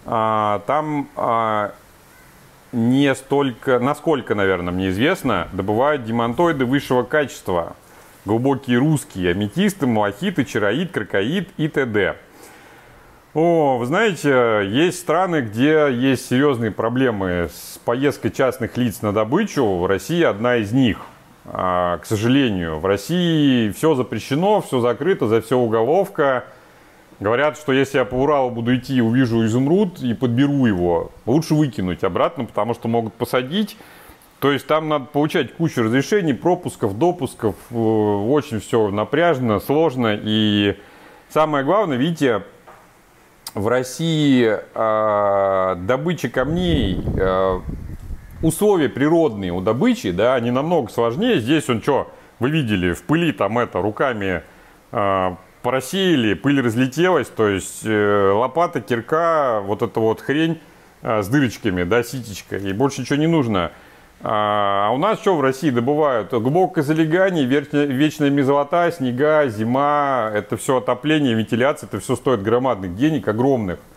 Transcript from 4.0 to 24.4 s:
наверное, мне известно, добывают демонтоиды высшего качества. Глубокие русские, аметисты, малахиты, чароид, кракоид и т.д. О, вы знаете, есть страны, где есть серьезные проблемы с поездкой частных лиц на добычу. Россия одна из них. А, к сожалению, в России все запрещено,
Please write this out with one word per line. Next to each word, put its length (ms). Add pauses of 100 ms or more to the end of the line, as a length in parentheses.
наверное, 380
мне 160
известно, 640
добывают 520
демонтоиды 600
высшего 380
качества. 720 (500)
Глубокие 540
русские, 520
аметисты, 540
малахиты, 580
чароид, 480
кракоид 680
и 100
т.д. 480 (1160)
О, 440
вы 80
знаете, 840
есть 320
страны, 420
где 500
есть 360
серьезные 440
проблемы 840
с 300
поездкой 480
частных 460
лиц 240
на 100
добычу. 760
Россия 420
одна 280
из 140
них. 260 (480)
А, 520
к 80
сожалению, 760
в 60
России 840
все 220
запрещено, 680